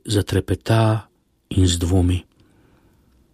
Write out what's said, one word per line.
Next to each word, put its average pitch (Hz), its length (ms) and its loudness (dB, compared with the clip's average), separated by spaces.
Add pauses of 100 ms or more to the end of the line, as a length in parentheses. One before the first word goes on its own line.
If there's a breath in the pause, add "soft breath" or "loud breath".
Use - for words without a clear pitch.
zatrepeta 110 1040 -2 (420)
in 92 180 2
zdvomi. 87 560 0 (1080 soft breath)